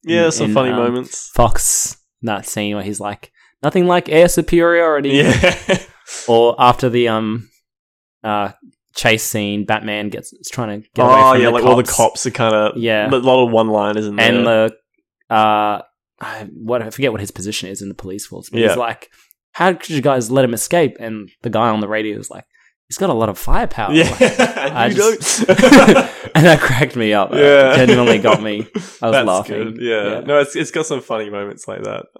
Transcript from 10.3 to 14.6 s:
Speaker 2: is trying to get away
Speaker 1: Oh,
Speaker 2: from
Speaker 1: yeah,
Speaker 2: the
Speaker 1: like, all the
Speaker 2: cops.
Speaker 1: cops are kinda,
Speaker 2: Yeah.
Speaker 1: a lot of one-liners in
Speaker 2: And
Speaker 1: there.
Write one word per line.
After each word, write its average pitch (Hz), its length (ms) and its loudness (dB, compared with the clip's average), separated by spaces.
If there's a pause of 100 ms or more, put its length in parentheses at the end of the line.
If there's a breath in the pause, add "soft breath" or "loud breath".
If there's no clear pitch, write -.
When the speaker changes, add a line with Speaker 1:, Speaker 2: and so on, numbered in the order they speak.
Speaker 2:
is - 180 -20
trying 107 320 -10
to - 100 -20
get 127 100 -2
away 127 120 6
Speaker 1:
Oh, 131 180 6
Speaker 2:
from 127 80 4
Speaker 1:
yeah, 120 60 2
Speaker 2:
the 117 40 2
Speaker 1:
like, 117 120 0
all 123 120 6
the 123 60 2
Speaker 2:
cops. - 160 -4
Speaker 1:
cops - 300 0
are 117 40 -4
kinda, 107 440 0
Speaker 2:
Yeah. 110 340 0
Speaker 1:
a 135 80 2
lot 127 260 4
of 120 80 0
one-liners 107 540 0
in 104 140 -6
Speaker 2:
And 117 260 2
Speaker 1:
there. 113 240 2